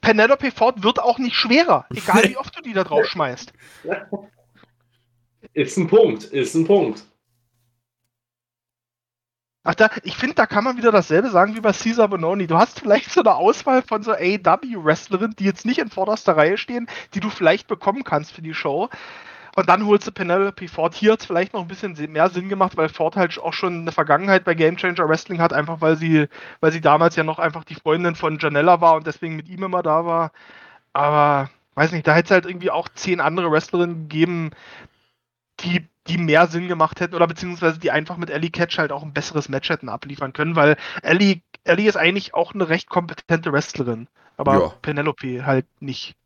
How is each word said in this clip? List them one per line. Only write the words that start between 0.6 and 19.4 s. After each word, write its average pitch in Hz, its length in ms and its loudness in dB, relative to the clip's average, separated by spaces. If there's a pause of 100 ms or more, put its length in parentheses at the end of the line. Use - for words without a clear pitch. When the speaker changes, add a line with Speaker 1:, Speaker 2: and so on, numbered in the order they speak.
Speaker 1:
wird 226 160 2
auch 240 180 0
nicht 247 160 -4
schwerer, 240 560 2
egal 208 340 2
wie 254 120 0
Speaker 2:
<laughs> - 20 -8
Speaker 1:
oft - 180 -12
du 330 60 -18
die 240 120 -12
da 190 100 0
drauf 147 220 0
schmeißt. 135 460 -6 (2000)
Speaker 3:
Ist 143 240 -4
ein 175 120 0
Punkt, - 360 4
ist - 300 -6
ein 160 120 2
Punkt. 160 380 2 (2500)
Speaker 1:
Ach, 165 100 -2
da, 214 160 4 (140)
ich 196 120 -10
find, 262 220 -2
da 220 80 4
kann 208 160 0
man 247 140 -2
wieder 233 160 4
dasselbe 196 360 4
sagen 208 280 2
wie 226 40 -10
bei 208 120 2
Cesar 226 340 2
Bononi. 185 400 -2
Du 160 100 0
hast 208 220 2
vielleicht 302 320 0
so - 80 2
eine 226 160 4
Auswahl 277 480 2
von 214 220 -4
so 226 80 -2
A-E-W-Wrestlerinnen, 190 1300 0
die 190 40 -4
jetzt 196 220 -2
nicht 254 140 0
in 233 100 -4
vorderster 190 460 0
Reihe 160 200 4
stehen, 240 300 -6 (280)
die 202 40 -4
du 170 120 -6
vielleicht 170 360 2
bekommen 196 380 -4
kannst 151 260 -4
für - 120 -20
die 160 120 -12
Show. 156 340 -4 (680)